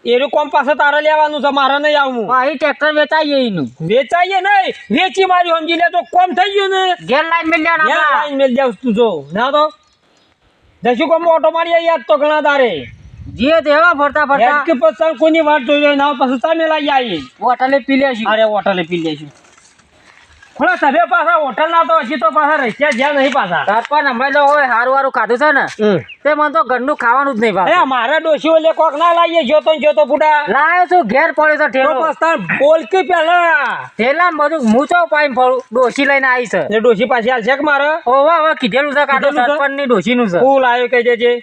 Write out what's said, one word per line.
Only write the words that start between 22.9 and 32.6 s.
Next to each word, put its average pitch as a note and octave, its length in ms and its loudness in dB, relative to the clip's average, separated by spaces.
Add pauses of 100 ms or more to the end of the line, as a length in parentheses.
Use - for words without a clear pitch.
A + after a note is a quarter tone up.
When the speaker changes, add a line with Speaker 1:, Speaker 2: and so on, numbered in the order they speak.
Speaker 1:
નહીં C4+ 180 0
પાછા. F3 320 -2
Speaker 2:
તાર G#3+ 240 0
પણ C#4+ 180 0
અમે B3+ 240 -2
તો D4 160 2
હવે D4 180 2
હારું B3 300 0
હારું C4+ 160 0
ખાધું A#3 260 -2
છે D4 140 2
ને, C4+ 120 2 (160)
Speaker 1:
હમ. G#3 180 2 (260)
Speaker 2:
તે D4 120 2
મને D4 180 -2
તો D#4+ 100 0
ઘરનું B3+ 320 -2
ખાવાનું C4 400 0
જ G#3 40 -4
નહીં A3 160 0
ભાવતું. C4+ 220 2
Speaker 1:
અરે, E4+ 80 2
મારે C4 340 -2
ડોશી D#4 300 0
ઓલે D#4+ 240 2
કોક D#4+ 240 0
ના E4+ 160 2
લાવીએ, E4 300 2
જોતો D4+ 300 2
ને D#4 60 -2
જોતો D4+ 260 2
ફૂટા. D4 420 2
Speaker 2:
લાયો D#4+ 380 2
છું, F4+ 220 2
ઘેર C4+ 260 2
પડ્યો D4+ 180 2
છે D4+ 60 0
Speaker 1:
તો D4 100 0
Speaker 2:
ઠેલો. C4 340 0
Speaker 1:
પછી D#4+ 180 -4
તાર D#4+ 180 0 (220)
બોલ D#4 240 4